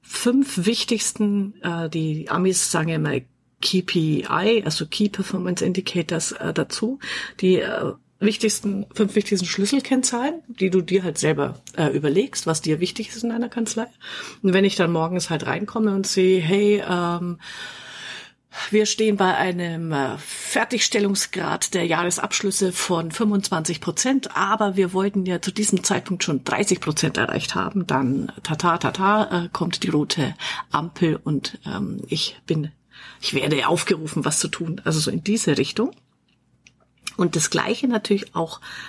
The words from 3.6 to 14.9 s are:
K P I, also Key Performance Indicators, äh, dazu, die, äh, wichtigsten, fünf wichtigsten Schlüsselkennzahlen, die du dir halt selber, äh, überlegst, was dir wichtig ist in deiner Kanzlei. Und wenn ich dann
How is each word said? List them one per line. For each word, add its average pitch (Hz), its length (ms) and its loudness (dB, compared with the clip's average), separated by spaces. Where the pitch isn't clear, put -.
K 185 220 2
P 160 440 2
I, 202 380 4
also 156 220 -2
Key 208 240 0
Performance 185 520 -2
Indicators, 175 720 -2
äh, 160 220 -4
dazu, 233 440 -2
die, 185 160 6
äh, - 360 -2
wichtigsten, 208 760 0
fünf 202 220 2
wichtigsten 196 300 2
Schlüsselkennzahlen, 254 1000 0
die 190 240 0
du 185 100 4
dir 180 220 2
halt 160 160 -2
selber, 147 420 0
äh, 151 120 2
überlegst, 147 580 0
was 160 160 0
dir 156 180 0
wichtig 196 300 -4
ist 226 120 -10
in 233 80 -2
deiner 233 200 -2
Kanzlei. 226 360 -4
Und 185 120 4
wenn 190 100 6
ich 196 120 2
dann 170 160 4